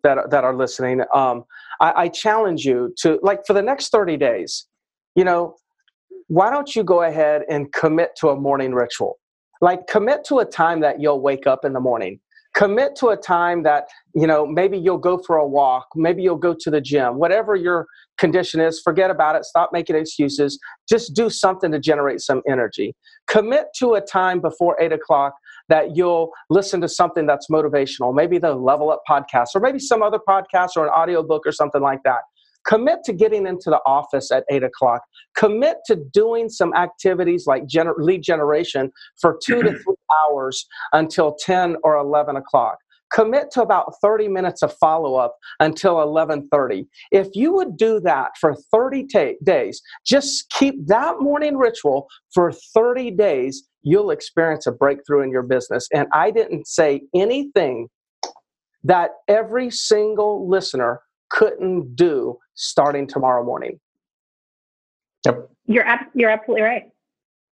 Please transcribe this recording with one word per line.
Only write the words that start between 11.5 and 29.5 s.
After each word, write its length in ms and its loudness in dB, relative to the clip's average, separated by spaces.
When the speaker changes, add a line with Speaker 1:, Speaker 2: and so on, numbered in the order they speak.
Speaker 1:
in 80 -4
the 80 -2
morning. 400 -2
Commit 420 0
to 120 0
a 80 0
time 460 0
that, 240 2
you 120 2
know, 180 2
maybe 320 0
you'll 220 0
go 200 -2
for 180 -2
a 100 2
walk, 480 0
maybe 280 0
you'll 140 0
go 220 0
to 120 -8
the 100 2
gym, 360 0
whatever 380 0
your 320 -2
condition 400 0
is, 240 0
forget 280 2
about 260 2
it, 80 -4
stop 280 0
making 220 -4
excuses, 640 -2
just 260 0
do 160 0
something 400 0
to 80 -2
generate 420 0
some 280 -2
energy. 480 -2
Commit 380 2
to 180 2
a 60 2
time 400 0
before 400 -2
eight 120 0
o'clock 420 0
that 260 2
you'll 360 0
listen 300 2
to 80 -2
something 380 0
that's 220 0
motivational, 640 0
maybe 240 2
the 160 0
Level 360 0
Up 180 -2
podcast, 460 0